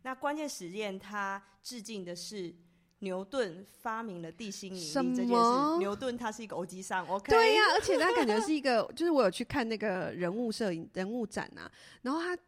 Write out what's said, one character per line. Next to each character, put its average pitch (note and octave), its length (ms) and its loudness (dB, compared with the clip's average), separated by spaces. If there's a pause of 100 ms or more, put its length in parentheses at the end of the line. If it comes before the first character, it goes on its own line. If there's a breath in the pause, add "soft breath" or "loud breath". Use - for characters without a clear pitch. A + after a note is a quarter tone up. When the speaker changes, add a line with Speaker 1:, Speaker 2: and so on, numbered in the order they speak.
Speaker 1:
那 B3+ 140 -6
关 C#4+ 200 -2
键 D4+ 120 -4
实 F3+ 220 -8
验 G3 280 -4
它 G3 460 -6 (180 soft breath)
致 B3 200 -12
敬 G3 240 -8
的 F3 100 -8
是 F3 400 -8 (440 soft breath)
牛 F#3+ 260 -4
顿 G3 400 -2
发 A3+ 360 -6
明 F#3 200 -8
了 E3 100 -10
地 A3 180 -10
心 F#3+ 240 -10
引 F#3 60 -8
力 D#3 140 -8
这 C#4 80 2
件 B3+ 140 2
事。 B3 100 2
Speaker 2:
什 - 20 0
么？ B3 520 4
Speaker 1:
牛 G4 160 0
顿 B3 220 -4
他 A#3 140 -6
是 A#3 100 -12
一 G#3+ 60 -10
个 - 80 -8
欧 F3 100 -4
吉 F3+ 160 -12
桑， F#3 260 -4
OK？ F#3+ 240 -2
Speaker 2:
对 A4 240 8
呀， G#4+ 60 6 (120)
而 G#4+ 80 4
且 - 160 2
他 F4+ 160 4
感 E4 120 4
觉 G#3+ 160 4
是 D4+ 120 0
一 C#4+ 80 0
个， B3 280 4
<laughs> - 60 -12
就 E4 100 -2
是 F4 60 4
我 C4+ 120 6
有 F#3+ 60 6
去 F3+ 140 -4
看 B3 240 -2
那 A3 100 -2
个 F#3 360 -2
人 F3 200 -2
物 A#3 180 -2
摄 G#3 200 0
影， E3 220 -6
人 F#3 160 -4
物 A#3 180 -4
展 - 300 -8
啊， - 120 -14 (340 loud breath)
然 C4 100 -2
后 E4 80 -2
他 F4+ 160 -2 (100)